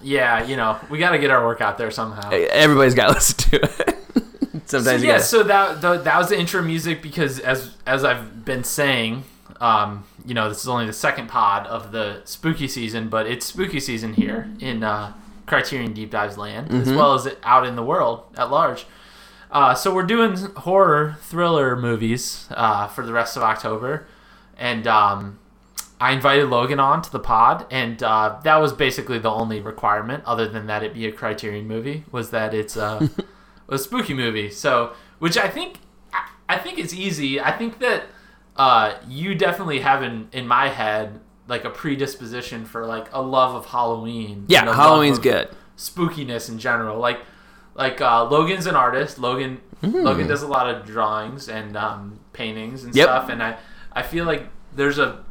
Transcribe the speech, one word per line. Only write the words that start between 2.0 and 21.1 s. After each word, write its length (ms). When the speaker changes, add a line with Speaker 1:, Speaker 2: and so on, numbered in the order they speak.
Speaker 2:
Everybody's 640
gotta 200
<laughs> 60
listen 180
to 120
it. 340
<laughs> 140
Sometimes 200
Speaker 1:
So, 120
Speaker 2:
you 100
Speaker 1:
yeah, 60
Speaker 2:
gotta 100
Speaker 1:
so 200
that, 380
the, 180
that 180
was 120
the 80
intro 240
music 400
because 380
as, 320
as 180
I've 400
been 220
saying, 580
um, 420
you 80
know, 160
this 120
is 60
only 180
the 80
second 340
pod 400
of 260
the 320
spooky 420
season, 400
but 200
it's 180
spooky 340
season 340
here 360
in, 240
uh, 300
Criterion 480
Deep 180
Dives 260
land, 340
as 180
Speaker 2:
Mm-hmm. 80
Speaker 1:
well 160
as 140
out 220
in 120
the 60
world 400
at 160
large. 340
Uh, 220
so 200
we're 100
doing 320
horror 640